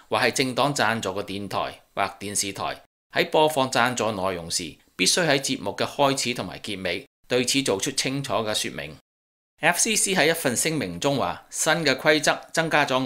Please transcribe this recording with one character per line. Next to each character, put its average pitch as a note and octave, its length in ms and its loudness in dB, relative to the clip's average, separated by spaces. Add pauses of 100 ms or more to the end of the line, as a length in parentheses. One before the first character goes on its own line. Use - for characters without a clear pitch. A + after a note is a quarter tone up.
或 A2 100 2
係 A#2+ 120 2
政 C3 220 0
黨 C3 200 2
贊 A2+ 280 2
助 G2+ 80 -4
嘅 G2 140 -4
電 G2 240 -6
台 F#2 340 -4 (140)
或 G2 80 2 (160)
電 G2 200 -6
視 G2 140 -2
台 D#2 300 -8 (280)
喺 F3 200 0
播 D#3 180 4
放 C3 200 0
贊 B2+ 260 2
助 A2 160 0
內 F#2+ 240 -2
容 E2 140 -10
時， D#2+ 260 -4 (200)
必 F#3 100 0
須 F3+ 220 2
喺 C#3+ 120 4
節 C#3 200 -4
目 G2+ 120 -6
嘅 A#2 160 -2
開 C#3 360 0
始 A#2+ 120 -2
同 A2+ 100 -6
埋 C3+ 140 -10
結 F#2+ 240 -8
尾 F2+ 240 -4 (200)
對 B2+ 160 2
此 C3+ 200 0
做 G2+ 160 0
出 C3+ 120 -4
清 C#3 320 -4
楚 A2 120 -4
嘅 G#2+ 180 -2
說 G#2 180 -2
明。 C#2+ 240 -10 (640)
F E3 200 2
C A3 160 2
C F#3+ 200 0
喺 D#3+ 140 4
一 E3 40 4
份 C#3 220 0
聲 D#3+ 200 0
明 F2+ 240 -4
中 C#3+ 180 0
話， F2 320 -4
新 - 240 0 (100)
嘅 C3 120 4
規 D#3 260 4
則 - 180 2 (140)
增 E3 160 2
加 D3 160 4
咗 C3 200 0